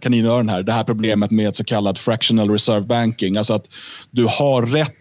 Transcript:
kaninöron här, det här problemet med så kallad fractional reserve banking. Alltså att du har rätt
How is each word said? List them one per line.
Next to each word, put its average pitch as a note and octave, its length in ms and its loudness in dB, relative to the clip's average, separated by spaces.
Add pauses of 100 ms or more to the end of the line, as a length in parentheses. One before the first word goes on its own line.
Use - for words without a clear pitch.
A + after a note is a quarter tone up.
kaninöron A#2 480 2
här, F#2 140 -2
det A2 100 -2
här A2+ 100 0
problemet G#2+ 480 0
med G#2+ 240 0
så A2 80 -4
kallad G#2 340 -2
fractional A2 540 0
reserve G#2 300 2
banking. A2 560 -2
Alltså G#2+ 160 0
att G#2+ 120 -4 (460)
du B2 140 2
har C3+ 360 2
rätt C#3 400 -2